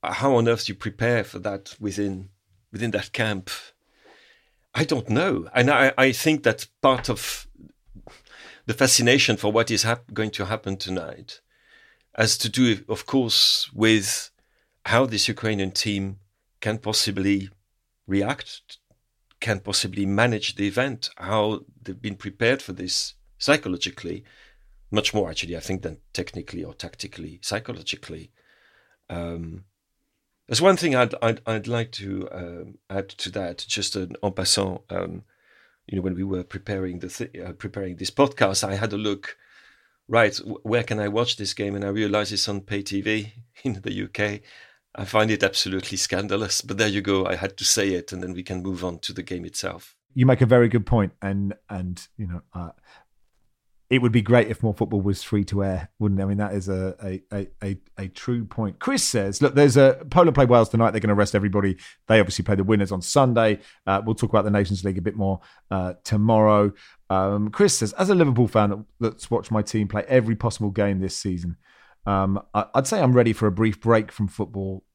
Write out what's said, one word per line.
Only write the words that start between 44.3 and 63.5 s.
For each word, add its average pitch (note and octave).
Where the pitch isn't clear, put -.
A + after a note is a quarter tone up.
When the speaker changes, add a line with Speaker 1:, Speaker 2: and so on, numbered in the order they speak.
Speaker 1:
I G2+
find A2
it G#2
absolutely F#2+
scandalous, G2
but G2+
there G#2+
you G2+
go. F#2+
I F2+
had F#2+
to -
say G2
it, F2
and F2+
then F2+
we F2+
can F#2
move F2+
on E2+
to -
the F#2
game F2
itself. -
Speaker 2:
You B2+
make B2+
a C3
very A#2+
good A2
point, G#2
and, G2
and, F2+
you G#2+
know, F2
uh, E2+
it B2+
would A#2+
be A2+
great A2+
if A2
more G#2+
football G2+
was F#2+
free G2+
to G2
air, F#2
wouldn't G2
it? G2
I -
mean, G2
that G2+
is F#2+
a, F#2
a, F#2+
a, G2+
a, G2
a G2
true A#2+
point. G2+
Chris C4+
says, G2+
"Look, C#3
there's C#3
a C3+
Poland E3+
play C#3
Wales A#2+
tonight. A2+
They're G#2+
gonna G#2
rest G2+
everybody. G2
They A2
obviously F#2+
play G#2
the F#2+
winners G2+
on F#2
Sunday. A#2